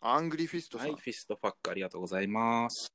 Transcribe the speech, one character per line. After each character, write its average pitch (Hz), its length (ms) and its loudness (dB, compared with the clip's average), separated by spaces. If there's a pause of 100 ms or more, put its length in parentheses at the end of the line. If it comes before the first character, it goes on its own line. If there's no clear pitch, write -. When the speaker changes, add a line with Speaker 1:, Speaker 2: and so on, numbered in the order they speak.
Speaker 1:
ア 123 200 4
ン 165 80 0
グ 160 80 -2
リ 165 80 2
ー - 20 -4
フ 160 120 -6
ィ - 20 -2
ス - 100 -12
ト 117 80 -8
さ 123 60 -4
ん。 151 80 -2
Speaker 2:
は 147 40 -6
い、 - 40 -16
フ 123 100 -8
ィ - 20 -6
ス - 140 -8
ト - 80 -4
フ - 100 -14
ァ 104 60 4
ッ - 100 -12
ク - 120 -4
あ - 20 -2
り 95 60 -4
が 92 100 -2
と - 80 -10
う 90 40 -4
ご 90 40 -4
ざ 92 160 0
い 98 60 0
ま 117 420 4
す。 - 240 -4